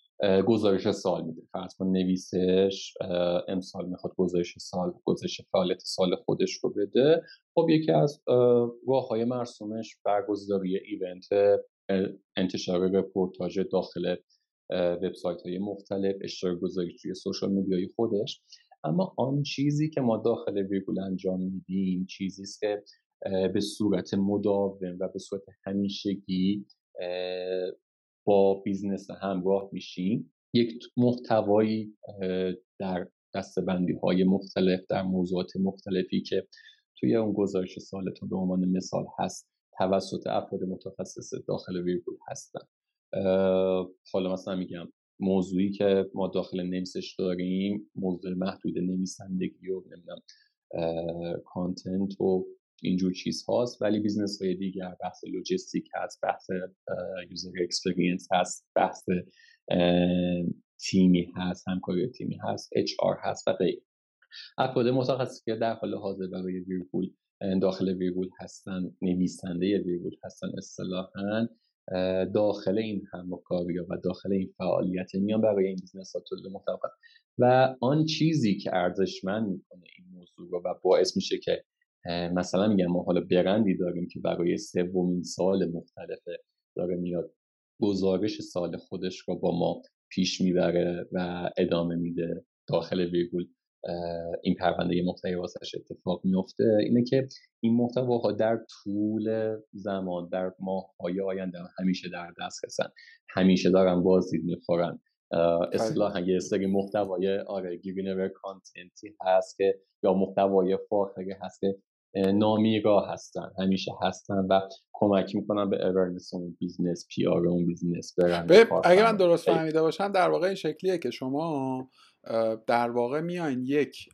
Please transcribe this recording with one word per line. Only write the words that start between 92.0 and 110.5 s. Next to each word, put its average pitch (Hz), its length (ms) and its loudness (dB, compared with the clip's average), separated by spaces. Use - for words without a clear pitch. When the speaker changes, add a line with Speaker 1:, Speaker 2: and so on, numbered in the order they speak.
Speaker 1:
داخل 90 320 -2
ویرگول، 87 480 -2
اه، 87 100 -6
این 92 120 2
پروندهٔ 87 500 2
محتوی 90 300 -4
واسش - 400 -8
اتفاق - 500 -6
میفته 95 540 2
اینه 120 240 4
که 131 240 2
این 117 160 2
محتواها 120 560 2
در 110 280 0
طول 110 720 -2
زمان، 95 600 -4
در 92 280 -2
ماه‌های 95 640 -4
آینده 95 380 -4
هم 90 80 -14
همیشه 92 300 0
در 87 240 -10
دست - 200 -10
هستن، - 220 -4
همیشه 92 420 6
دارن 92 320 6
بازدید 92 400 4
می‌خورن. 85 560 0
اه، 85 400 4
Speaker 2:
خیلی. - 120 0
Speaker 1:
اصطلاحاً 101 360 0
یه 90 200 2
سری 98 260 0
محتوای، 98 720 0
آره، 92 400 -6
گیوینور 95 500 -4
کانتنتی 95 920 -14
هست 95 360 2
که، 98 220 2
یا 98 100 4
محتوای 95 640 2